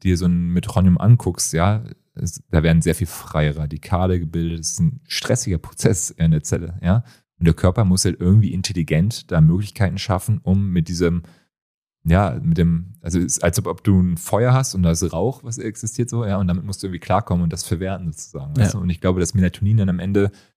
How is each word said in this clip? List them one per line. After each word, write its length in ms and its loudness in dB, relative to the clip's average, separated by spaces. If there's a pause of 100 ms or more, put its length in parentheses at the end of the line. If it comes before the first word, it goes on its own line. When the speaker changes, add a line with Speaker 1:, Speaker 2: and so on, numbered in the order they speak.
Speaker 1:
dir 140 2
so 100 0
ein 220 0
Mitochondrium 500 2
anguckst, 540 2
ja, 320 2 (300)
es, 360 -8
da 140 4
werden 180 4
sehr 140 0
viel 100 -2
freie 500 -2
Radikale 600 -2
gebildet. 400 -4
Es 140 -8
ist 80 -4
ein 260 0
stressiger 520 -2
Prozess 520 -2
in 220 2
der 100 0
Zelle, 400 -6
ja. 220 2 (340)
Und 80 0
der 80 4
Körper 300 2
muss 200 2
halt 160 -2
irgendwie 320 4
intelligent 800 -2
da 100 2
Möglichkeiten 580 2
schaffen, 460 -2
um 260 0
mit 160 0
diesem, 360 0 (800)
ja, 360 2
mit 180 0
dem, 420 0
also 180 -4
es 60 0
ist, 200 -4
als 140 2
ob, 80 -2
ob 160 -6
du 180 4
ein 160 2
Feuer 360 0
hast 240 0
und 80 0
da 80 4
ist 200 -2
Rauch, 300 -4
was 160 -10
existiert 500 -6
so, 160 -4
ja, 120 -2
und 100 0
damit 180 -2
musst 180 -10
du 40 -8
irgendwie 140 -8
klarkommen 420 0
und 100 0
das 120 -8
verwerten 480 -6
sozusagen, 440 -10
weißt 180 2
Speaker 2:
Ja. 40 -6
Speaker 1:
du? 40 -6
Und 80 -2
ich 100 -4
glaube, 180 2
dass 160 -2
Melatonin 440 2
dann 100 2
am 100 0
Ende 320 0 (260)